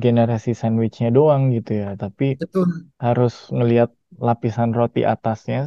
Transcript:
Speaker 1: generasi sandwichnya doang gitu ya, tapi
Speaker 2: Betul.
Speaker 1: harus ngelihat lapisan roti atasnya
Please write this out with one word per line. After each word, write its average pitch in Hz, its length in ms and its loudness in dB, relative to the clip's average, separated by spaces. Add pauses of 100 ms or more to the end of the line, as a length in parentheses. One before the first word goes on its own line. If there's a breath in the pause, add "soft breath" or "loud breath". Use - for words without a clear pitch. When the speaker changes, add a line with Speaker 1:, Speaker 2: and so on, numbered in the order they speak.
Speaker 1:
generasi 117 480 2 (100)
sandwichnya 113 460 -2 (100)
doang 147 260 4 (140)
gitu 151 140 -6 (120)
ya, 101 40 -8 (160)
tapi 139 220 -6 (140)
Speaker 2:
Betul. 175 500 -4 (160)
Speaker 1:
harus 120 280 2 (240)
ngelihat 120 340 2 (380)
lapisan 117 500 -2
roti 120 220 -2 (120)
atasnya 113 440 -6 (100)